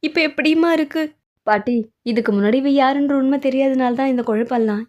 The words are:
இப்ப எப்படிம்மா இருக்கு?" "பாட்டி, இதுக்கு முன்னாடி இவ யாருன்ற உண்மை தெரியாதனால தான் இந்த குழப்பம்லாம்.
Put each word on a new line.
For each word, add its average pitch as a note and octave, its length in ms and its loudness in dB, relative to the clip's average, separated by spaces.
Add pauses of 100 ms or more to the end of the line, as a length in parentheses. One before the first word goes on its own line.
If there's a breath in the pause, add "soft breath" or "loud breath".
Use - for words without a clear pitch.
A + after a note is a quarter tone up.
இப்ப D#4 180 -4
எப்படிம்மா D#4 520 2
இருக்கு?" D#4 300 -2 (440)
"பாட்டி, A3 320 0 (240)
இதுக்கு A#3 300 -2
முன்னாடி G#3 240 2
இவ C#4 140 0
யாருன்ற C#4 440 2
உண்மை C4+ 240 2
தெரியாதனால C4 560 0
தான் C4+ 180 0
இந்த A#3+ 100 -2
குழப்பம்லாம். A3+ 680 -2